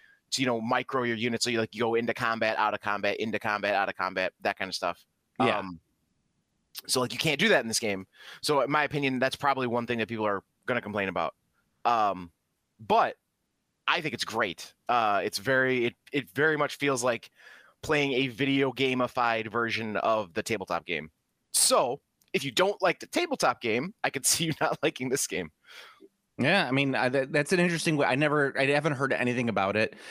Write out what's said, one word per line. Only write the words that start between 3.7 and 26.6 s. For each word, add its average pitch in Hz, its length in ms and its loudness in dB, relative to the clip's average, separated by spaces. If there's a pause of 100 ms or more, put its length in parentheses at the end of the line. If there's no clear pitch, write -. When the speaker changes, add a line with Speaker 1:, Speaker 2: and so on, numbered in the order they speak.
Speaker 1:
out 98 140 2
of 95 80 -8
combat, 92 440 -2
that 101 180 -2
kind 95 100 -6
of 92 60 -8
stuff. - 320 -4 (320)
Speaker 2:
Yeah. 110 200 2
Speaker 1:
Um, 92 220 -10 (1080)
so, 131 120 0
like, 123 120 0
you 123 60 -6
can't 147 200 2
do 208 120 4
that 160 120 6
in 113 60 -6
this 107 100 -2
game. 98 280 -2 (360)
So 147 180 2
in 127 100 0
my 151 140 4
opinion, 135 340 -2
that's 131 180 0
probably 131 300 0
one 117 200 -2
thing 120 120 -2
that 110 100 0
people 107 180 -2
are 101 160 -2 (240)
gonna 120 160 0
complain 104 260 -2
about. 85 260 0 (500)
Um, 101 480 0 (480)
but 151 360 2 (720)
I 165 140 0
think 151 140 -6
it's - 100 -6
great. 107 500 -4 (140)
Uh, 110 360 2
it's 107 140 -4
very, 131 480 2
it, 123 80 -2 (180)
it 139 220 -4
very 151 220 2
much 143 180 0
feels 135 300 0
like 117 260 -2 (520)
playing 143 320 2
a 131 120 2
video 135 460 0
gamified 123 800 0
version 110 480 -2
of 107 360 0
the 107 80 -2
tabletop 92 440 -4
game. 78 260 -6 (400)
So 147 480 2 (340)
if 190 100 -2
you 139 60 -4
don't 185 320 0
like 175 180 2
the - 60 -12
tabletop 277 560 -2
game, 123 320 -2 (100)
I 135 60 2
could - 160 -6
<laughs> - 60 2
see 170 140 0
you 156 140 0
not 151 220 0
liking 135 260 -2
this - 180 0
game. 85 260 -4 (840)
Speaker 2:
Yeah, 160 320 2